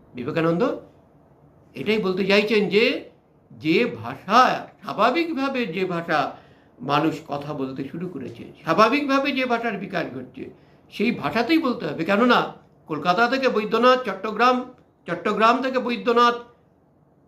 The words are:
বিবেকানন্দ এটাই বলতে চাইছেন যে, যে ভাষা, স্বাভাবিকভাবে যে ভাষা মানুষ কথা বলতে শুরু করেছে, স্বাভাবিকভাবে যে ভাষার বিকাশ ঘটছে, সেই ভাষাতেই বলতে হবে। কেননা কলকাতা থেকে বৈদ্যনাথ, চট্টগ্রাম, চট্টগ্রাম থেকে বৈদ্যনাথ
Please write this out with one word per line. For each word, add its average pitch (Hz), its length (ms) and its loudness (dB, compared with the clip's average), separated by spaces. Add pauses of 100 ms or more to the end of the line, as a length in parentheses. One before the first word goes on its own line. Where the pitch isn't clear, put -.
(160)
বিবেকানন্দ 165 640 0 (960)
এটাই 202 220 -2
বলতে 190 280 -2
চাইছেন 208 440 2
যে, 240 400 0 (420)
যে 160 340 0
ভাষা, 147 800 2 (140)
স্বাভাবিকভাবে 254 840 0
যে 185 200 -4
ভাষা 165 500 -2 (460)
মানুষ 147 340 0 (120)
কথা 143 260 -8
বলতে 135 300 -8
শুরু 165 240 -10
করেছে, 117 360 -12 (180)
স্বাভাবিকভাবে 269 720 2
যে 254 140 -2
ভাষার 233 320 -4
বিকাশ 170 380 -6
ঘটছে, - 340 -14 (400)
সেই 233 220 -2
ভাষাতেই 240 460 0
বলতে 247 280 -2
হবে। 156 200 -6
কেননা 202 480 2 (340)
কলকাতা 180 400 2
থেকে 262 220 2
বৈদ্যনাথ, 226 560 2
চট্টগ্রাম, 226 680 0 (340)
চট্টগ্রাম 214 540 2
থেকে 254 180 -2
বৈদ্যনাথ 233 560 2 (920)